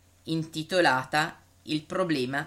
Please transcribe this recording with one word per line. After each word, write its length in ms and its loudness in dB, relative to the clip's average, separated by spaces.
intitolata 1160 0
Il 220 -4
problema 640 -2